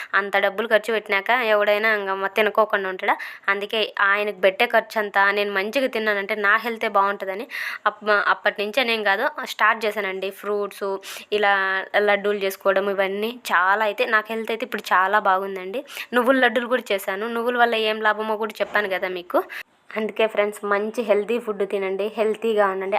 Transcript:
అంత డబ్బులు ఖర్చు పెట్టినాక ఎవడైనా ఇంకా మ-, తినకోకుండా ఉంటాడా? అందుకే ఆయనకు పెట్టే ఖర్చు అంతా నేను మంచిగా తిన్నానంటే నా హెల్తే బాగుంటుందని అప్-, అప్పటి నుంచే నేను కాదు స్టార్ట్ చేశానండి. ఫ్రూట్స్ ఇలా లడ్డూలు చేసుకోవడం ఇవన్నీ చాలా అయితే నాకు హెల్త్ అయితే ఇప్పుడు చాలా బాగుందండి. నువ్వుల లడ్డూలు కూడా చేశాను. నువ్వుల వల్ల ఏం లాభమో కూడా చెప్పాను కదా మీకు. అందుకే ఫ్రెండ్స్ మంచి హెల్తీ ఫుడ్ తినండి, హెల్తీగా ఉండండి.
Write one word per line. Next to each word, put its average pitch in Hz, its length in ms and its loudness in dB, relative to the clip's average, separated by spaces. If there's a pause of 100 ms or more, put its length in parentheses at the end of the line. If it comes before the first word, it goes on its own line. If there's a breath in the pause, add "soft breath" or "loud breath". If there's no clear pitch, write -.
(140 loud breath)
అంత 196 240 0
డబ్బులు 202 300 0
ఖర్చు 220 260 2
పెట్టినాక 202 360 0
ఎవడైనా 214 680 4
ఇంకా 196 200 -2
మ-, 196 120 -4
తినకోకుండా 208 600 2
ఉంటాడా? 202 280 -2 (300 loud breath)
అందుకే 202 520 -2
ఆయనకు 202 400 2
పెట్టే 190 260 4
ఖర్చు 220 360 2
అంతా 202 300 4
నేను 202 200 0
మంచిగా 214 360 0
తిన్నానంటే 214 480 -2
నా 208 220 2
హెల్తే 226 300 -2
బాగుంటుందని 202 600 -2 (380 loud breath)
అప్-, 208 240 -2
అప్పటి 202 540 2
నుంచే 214 200 0
నేను 226 200 0
కాదు 202 260 2 (140)
స్టార్ట్ 220 420 0
చేశానండి. 196 480 -4 (100)
ఫ్రూట్స్ 202 540 -4 (360 loud breath)
ఇలా 196 520 2 (120)
లడ్డూలు 208 400 2
చేసుకోవడం 196 520 0
ఇవన్నీ 202 500 -2 (120)
చాలా 196 340 4
అయితే 208 200 0
నాకు 220 280 0
హెల్త్ 226 180 -6
అయితే 226 140 -4
ఇప్పుడు 208 160 -8
చాలా 190 380 4
బాగుందండి. 196 680 -2 (280 loud breath)
నువ్వుల 247 260 4
లడ్డూలు 240 280 2
కూడా 240 240 0
చేశాను. 196 360 -4
నువ్వుల 233 300 -2
వల్ల 233 180 4
ఏం 220 260 -2
లాభమో 214 360 0
కూడా 214 140 -6 (100)
చెప్పాను 208 280 -2
కదా 185 180 -2
మీకు. 185 360 -2 (540 loud breath)
అందుకే 214 300 0
ఫ్రెండ్స్ 208 380 -2
మంచి 208 360 -2
హెల్తీ 208 380 0
ఫుడ్ 202 300 -4
తినండి, 196 440 -4
హెల్తీగా 214 540 0
ఉండండి. 190 320 -2